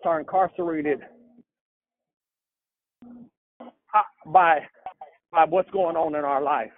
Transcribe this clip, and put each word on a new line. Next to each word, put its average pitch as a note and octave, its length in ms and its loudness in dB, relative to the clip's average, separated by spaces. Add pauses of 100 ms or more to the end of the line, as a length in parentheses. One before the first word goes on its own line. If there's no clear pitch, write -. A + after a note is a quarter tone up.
are E3 140 0
incarcerated D#3+ 800 -2 (3250)
by, E3 320 6 (720)
by E3 140 4
what's D#3 260 -2
going F3 260 0
on D#3+ 180 -2
in D3 100 -4
our C#3 180 0
life? C#3 340 -2